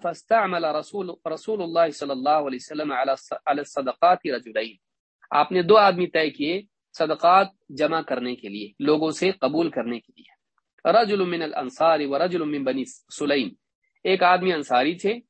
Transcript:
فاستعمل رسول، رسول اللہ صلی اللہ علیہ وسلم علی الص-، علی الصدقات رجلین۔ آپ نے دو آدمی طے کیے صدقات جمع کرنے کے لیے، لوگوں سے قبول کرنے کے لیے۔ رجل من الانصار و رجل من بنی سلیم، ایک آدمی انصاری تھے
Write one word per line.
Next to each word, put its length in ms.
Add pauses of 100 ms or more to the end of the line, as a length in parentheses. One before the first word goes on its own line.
فاستعمل 600
رسول، 460 (220)
رسول 300
اللہ 280
صلی 200
اللہ 380
علیہ 140
وسلم 300
علی 180
الص-، 360
علی 120
الصدقات 680
رجلین۔ 500 (540)
آپ 220
نے 100
دو 160
آدمی 280
طے 240
کیے 300 (340)
صدقات 540 (300)
جمع 240
کرنے 340
کے 120
لیے، 200 (160)
لوگوں 260
سے 200 (100)
قبول 300
کرنے 300
کے 160
لیے۔ 140 (540)
رجل 400
من 180
الانصار 580
و 180
رجل 260
من 200
بنی 200 (280)
سلیم، 360 (560)
ایک 180
آدمی 300
انصاری 460
تھے 140 (180)